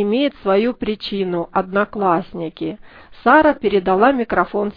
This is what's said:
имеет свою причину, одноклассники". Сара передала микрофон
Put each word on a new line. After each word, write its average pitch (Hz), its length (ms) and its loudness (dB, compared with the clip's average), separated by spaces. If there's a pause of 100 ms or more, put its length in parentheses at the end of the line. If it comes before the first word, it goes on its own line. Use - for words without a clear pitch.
имеет 240 360 0
свою 208 360 0
причину, 196 800 -6
одноклассники". 185 1300 -2 (440)
Сара 302 300 6
передала 202 600 2
микрофон 208 640 -2